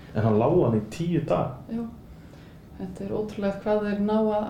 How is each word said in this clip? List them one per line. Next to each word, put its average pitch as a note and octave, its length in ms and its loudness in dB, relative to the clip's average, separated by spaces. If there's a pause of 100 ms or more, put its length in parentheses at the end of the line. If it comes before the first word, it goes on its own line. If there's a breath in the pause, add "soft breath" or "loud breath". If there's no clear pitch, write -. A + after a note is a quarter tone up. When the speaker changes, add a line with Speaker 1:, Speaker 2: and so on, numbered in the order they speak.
(140)
Speaker 1:
En G#2+ 140 2
hann G#2+ 120 4
lá A#2 120 4
hann A#2 260 6
í G#2 60 0 (120)
tíu E3+ 320 0
daga? - 300 0 (180)
Speaker 2:
Já. A#3 60 -2 (960 loud breath)
Þetta F#3 260 -8
er G3 140 -8
ótrúlegt G#3 480 -2
hvað G#3 240 4
þeir G3+ 160 0
ná G#3+ 140 2
að, G#3+ 300 2